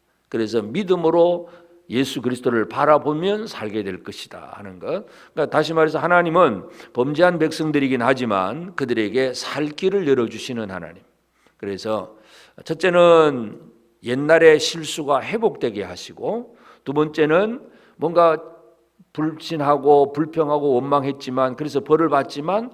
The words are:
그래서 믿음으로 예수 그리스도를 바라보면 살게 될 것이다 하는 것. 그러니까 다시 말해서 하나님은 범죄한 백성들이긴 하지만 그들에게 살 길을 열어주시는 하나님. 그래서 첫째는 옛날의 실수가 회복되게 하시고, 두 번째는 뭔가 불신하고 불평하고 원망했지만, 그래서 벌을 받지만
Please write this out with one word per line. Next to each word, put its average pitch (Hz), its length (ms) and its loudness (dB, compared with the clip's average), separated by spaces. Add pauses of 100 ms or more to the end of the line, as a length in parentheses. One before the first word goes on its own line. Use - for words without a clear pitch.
(300)
그래서 113 320 -2
믿음으로 170 880 0 (400)
예수 131 320 -2
그리스도를 120 480 -2
바라보면 151 800 0
살게 107 360 -8
될 92 200 -10
것이다 - 500 -18
하는 92 260 -18
것. 143 260 -8 (280)
그러니까 151 160 -2
다시 156 240 0
말해서 156 260 2
하나님은 165 680 2 (240)
범죄한 151 440 2
백성들이긴 147 640 0
하지만 120 760 -2
그들에게 120 580 -2
살 - 320 -6
길을 185 420 -2
열어주시는 117 640 -2
하나님. 87 320 -14 (540)
그래서 101 580 -8 (480)
첫째는 160 960 2 (440)
옛날의 156 560 6
실수가 147 640 -4
회복되게 135 640 -4
하시고, 135 720 -10 (300)
두 139 80 -6
번째는 156 720 0 (300)
뭔가 165 440 2 (720)
불신하고 147 1000 2
불평하고 147 600 0
원망했지만, 131 840 -2
그래서 139 240 -4
벌을 156 260 2
받지만 151 680 -2